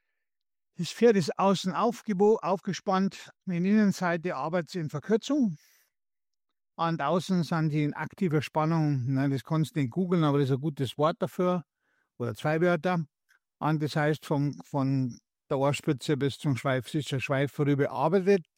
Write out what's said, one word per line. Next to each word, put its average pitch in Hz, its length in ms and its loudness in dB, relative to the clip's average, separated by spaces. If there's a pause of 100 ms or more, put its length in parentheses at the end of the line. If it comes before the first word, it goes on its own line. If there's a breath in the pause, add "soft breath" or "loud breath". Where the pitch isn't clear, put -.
(800)
das 170 120 -6
Pferd 233 220 6
ist 175 240 0
außen 185 360 2
aufgebo-, 208 680 2
aufgespannt, 190 880 -2 (160)
in 180 220 -2
Innenseite 180 680 2
arbeitet 160 360 -4
sie 185 80 -8
in 156 100 -4
Verkürzung. 214 680 0 (1200 soft breath)
Und 165 240 0
außen 175 400 0
sind 156 280 0
die 151 140 2
in 147 80 0
aktiver 156 480 -2
Spannung. 151 640 0
Ne, 135 240 0
das 135 160 -2
kannst 156 320 -2
du 156 40 0
nicht 123 100 0
googeln, 175 340 0
aber 143 140 2
das 139 100 2
ist 135 80 0
ein 131 60 -4
gutes 135 340 -4
Wort 151 240 2
dafür. 180 440 -2 (540)
Oder 117 160 -4
zwei 156 280 -2
Wörter. 175 420 0 (540 soft breath)
Und 151 240 0
das 151 140 -2
heißt, 151 300 0
vom, 143 280 0 (100)
von 135 540 -2 (320)
der 143 80 0
Ohrspitze 143 580 0
bis 135 220 -2
zum 139 180 0
Schweif, 131 360 -2
bis 151 140 -2
zur 135 140 -4
Schweifrübe 143 720 0
arbeitet, 180 560 2 (120)